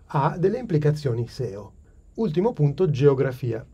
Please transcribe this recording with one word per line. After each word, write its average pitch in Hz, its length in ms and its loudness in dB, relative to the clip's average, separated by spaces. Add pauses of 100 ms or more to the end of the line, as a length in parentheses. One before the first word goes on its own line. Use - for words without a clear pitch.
ha 147 320 0
delle 196 200 0
implicazioni 147 680 -2
seo. 104 440 -10 (420)
Ultimo 202 380 0
punto, 151 380 2
geografia. 127 840 2